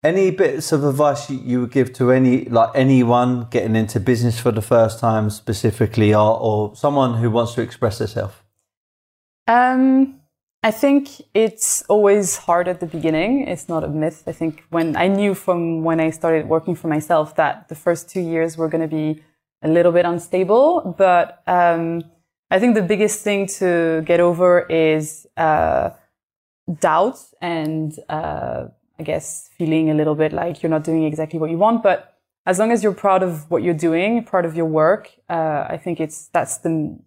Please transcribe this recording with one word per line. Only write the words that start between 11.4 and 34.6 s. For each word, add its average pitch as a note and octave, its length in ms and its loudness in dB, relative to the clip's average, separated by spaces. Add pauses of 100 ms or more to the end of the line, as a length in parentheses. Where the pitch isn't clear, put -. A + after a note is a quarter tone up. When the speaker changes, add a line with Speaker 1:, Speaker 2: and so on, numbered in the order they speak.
Speaker 2:
always G3+ 480 4
hard F3 300 0
at F3+ 120 -4
the F3+ 60 -6
beginning. E3 640 -2
It's - 200 -10
not D#3+ 160 -4
a D#3 40 -6
myth. D#3 400 -4
I - 40 -8
think D#3+ 380 -8
when, E3 260 -2
I F3+ 120 0
knew G3 260 0
from E3+ 500 -2
when D#3+ 160 0
I D#3+ 120 0
started D#3+ 360 -2
working D#3+ 280 -2
for - 120 -10
myself D#3 480 0
that - 320 -2
the E3 80 -16
first E3+ 340 -4
two F#3+ 120 -6
years E3 360 -2
were D#3+ 100 -2
gonna D#3+ 200 -2
be D#3 360 -4 (400)
a D#3+ 40 -2
little E3+ 240 4
bit F3 140 2
unstable, F#3+ 920 0
but, F3+ 500 2
um, E3+ 560 0 (480)
I F#3+ 80 2
think A#3+ 160 4
the A3 60 2
biggest G#3 420 0
thing G3+ 240 -2 (120)
to E3+ 460 0
get F3 140 2
over F3 500 4
is, D#3 580 0 (100)
uh, A2 540 0 (880)
doubt F#3 380 0 (240)
and, D#3+ 560 -6 (120)
uh, D#3 560 -8 (340)
I E3 40 -12
guess D#3 540 -8
feeling D#3+ 320 0
a D#3 60 0
little D3+ 200 0
bit D#3 160 0
like E3+ 300 -6
you're E3 80 -2
not D#3 140 0
doing D#3+ 220 -2
exactly D#3 340 -6
what D#3+ 100 -2
you E3 80 -4
want. A3+ 240 2
But F#3+ 320 -2 (320)
as F3+ 140 -2
long A3 120 2
as A3 120 0
you're G#3 100 0
proud F#3+ 300 2
of D#3+ 260 -6
what E3+ 140 -2
you're F3 100 0
doing, F3 500 0
proud F#3 220 -2
of D#3+ 100 -6
your E3 100 -2